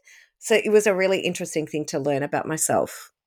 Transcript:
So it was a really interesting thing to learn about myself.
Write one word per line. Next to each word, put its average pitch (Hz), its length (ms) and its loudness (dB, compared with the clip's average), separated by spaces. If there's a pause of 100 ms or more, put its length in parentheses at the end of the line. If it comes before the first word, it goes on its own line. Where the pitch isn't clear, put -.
(400)
So - 240 2
it 214 80 -2
was 208 160 6
a 196 80 4
really 190 260 2
interesting 175 460 -4
thing 151 200 -6
to 160 120 -4
learn 139 240 -2
about 143 240 -4
myself. - 640 -2 (160)